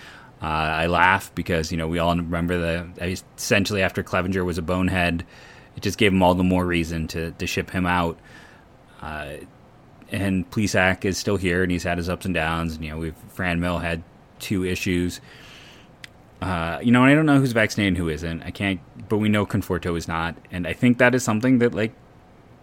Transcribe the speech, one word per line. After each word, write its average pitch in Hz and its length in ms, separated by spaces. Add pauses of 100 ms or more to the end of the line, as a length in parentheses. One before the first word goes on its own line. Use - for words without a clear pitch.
(400)
Uh, 82 60
I 78 400
laugh 87 480
because, 82 380
you 82 60
know, 82 100
we 85 100
all 85 160
remember 85 440
the, 87 580 (200)
essentially 101 460
after 92 220
Clevinger 92 400
was 87 120
a 90 60
bonehead, 90 640 (500)
it - 60
just 101 160
gave 104 140
him 95 100
all 90 140
the 92 80
more 90 200
reason 82 440
to, 82 240
to 92 160
ship - 220
him 90 160
out. 87 340 (840)
Uh, 76 360 (760)
and 95 400
Plesac 95 520
is 95 140
still 104 180
here, 90 280
and 90 80
he's 87 100
had 87 160
his 85 100
ups 87 160
and 92 100
downs. 82 420
And, 80 80
you 76 80
know, 78 60
we've, 80 180 (180)
Franmil 87 480
had 85 220 (340)
two 92 260
issues. 90 560 (1200)
Uh, 85 420
you 120 100
know, 123 100
and 131 80
I 147 40
don't 156 120
know 143 140
who's 131 120
vaccinated 107 360
and 90 100
who 85 100
isn't. 82 340
I - 80
can't, 98 300 (280)
but 107 100
we 107 100
know 104 160
Conforto 90 520
is 82 100
not, 82 300 (140)
and 90 160
I 85 60
think 123 260
that 123 160
is 127 100
something 120 340
that, 120 160
like, 113 180 (720)